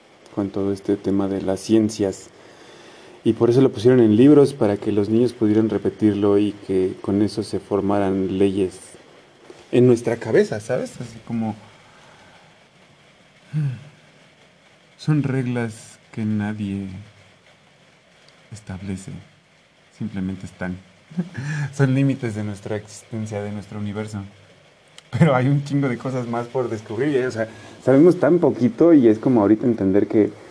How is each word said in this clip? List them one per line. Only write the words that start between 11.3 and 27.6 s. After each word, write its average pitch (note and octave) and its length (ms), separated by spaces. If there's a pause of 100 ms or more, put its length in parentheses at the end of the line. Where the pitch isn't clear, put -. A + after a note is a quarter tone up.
son D#3 260
reglas A#2+ 760 (140)
que A2+ 120
nadie G#2 640 (1600)
establece, F#2+ 600 (840)
simplemente F#2+ 500
están. F#2 320 (380)
<laughs> D3 580
Son C3 200
límites B2+ 400
de G#2+ 80
nuestra G#2 340
existencia, G#2+ 680
de G#2 100
nuestro G#2 260
universo. G#2 400 (1000)
Pero D3 200
hay B2+ 100
un C#3+ 180
chingo C#3 240
de A#2+ 100
cosas B2+ 280
más A#2 220
por B2+ 200
descubrir, A2+ 480
¿eh? B2+ 100
O B2+ 40
sea, A2+ 180 (360)